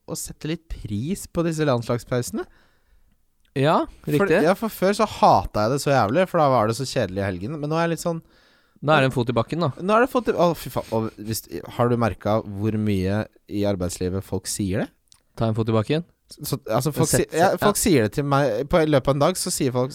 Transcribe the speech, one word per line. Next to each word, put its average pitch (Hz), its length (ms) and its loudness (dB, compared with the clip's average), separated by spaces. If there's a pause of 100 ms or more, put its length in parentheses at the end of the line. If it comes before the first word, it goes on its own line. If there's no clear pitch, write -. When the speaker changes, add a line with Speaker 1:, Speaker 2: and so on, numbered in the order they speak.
Speaker 1:
å 160 80 -8
sette - 320 -10
litt 170 240 -6
pris 113 540 -6
på 170 180 -2
disse 156 240 -2
landslagspausene. 123 760 -2 (1120)
Speaker 2:
Ja, 170 300 2 (180)
Speaker 1:
For, 151 80 -4
Speaker 2:
riktig. 160 320 4
Speaker 1:
ja, 180 80 4
for 220 160 -4
før 196 240 0
så 208 160 0
hatet 135 480 4
jeg 107 140 2
det 143 100 0
så - 80 -2
jævlig, 135 400 4
for 175 80 -2
da 147 120 4
var 113 200 4
det 110 80 0
så 135 80 -6
kjedelig 98 380 -2
i - 20 -2
helgen. 101 340 -6
Men 147 120 -4
nå 160 80 0
er 170 80 0
jeg 170 80 -2
litt - 100 -10
sånn 165 140 -4 (680)
Speaker 2:
Nå 151 80 4
er 147 80 6
det 131 80 4
en - 60 -6
fot 123 160 0
i - 20 0
bakken, 156 300 0
da. 139 80 0 (100)
Speaker 1:
Nå 202 140 2
er 233 100 4
det - 60 -4
fot 247 180 -2
i, 202 80 2
å, 170 160 4
fy - 160 -10
faen. - 240 -6
Og 110 140 0 (100)
hvis, 104 220 -6 (340)
har 120 160 2
du 120 80 2
merket 107 480 0
hvor 104 320 -4
mye 104 460 0 (260)
i 101 160 -2
arbeidslivet 90 580 -2
folk - 220 -6
sier 104 380 -2
det? - 80 -10 (440)
Speaker 2:
Ta 113 140 -2
en 110 80 -2
fot 113 100 0
i 113 60 0
bakken? 139 300 0 (260)
Speaker 1:
Så, - 300 -8 (100)
altså, 135 240 0
folk 160 160 0
Speaker 2:
Sett, - 220 0
Speaker 1:
si-, 156 80 -2
ja, 185 160 6
Speaker 2:
sett, - 80 -4
Speaker 1:
folk 202 160 2
Speaker 2:
ja. - 20 -2
Speaker 1:
sier 139 240 4
det 107 80 0
til 143 160 -4
meg 139 400 0
på, 180 140 2
i - 20 2
løpet 147 240 2
av 139 60 4
en 143 100 -2
dag, 180 160 2
så 185 80 -6
sier 135 240 -2
folk, 127 220 0